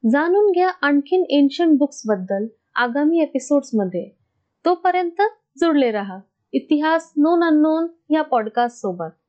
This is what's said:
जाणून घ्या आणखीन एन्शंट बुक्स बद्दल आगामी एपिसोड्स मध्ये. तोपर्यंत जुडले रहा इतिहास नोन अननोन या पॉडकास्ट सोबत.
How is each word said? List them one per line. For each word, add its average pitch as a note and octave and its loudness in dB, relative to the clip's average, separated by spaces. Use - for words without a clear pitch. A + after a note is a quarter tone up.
जाणून F4 2
घ्या F4+ 0
आणखीन D4 0
एन्शंट C#4+ 2
बुक्स C#4+ -2
बद्दल G3 -4
आगामी D4 0
एपिसोड्स C#4 -2
मध्ये. F#3 -4
तोपर्यंत F4+ -2
जुडले D4 2
रहा G3+ -8
इतिहास D#4 -2
नोन E4 2
अननोन D#4 2
या D#4 2
पॉडकास्ट A#3+ -2
सोबत. F3 -8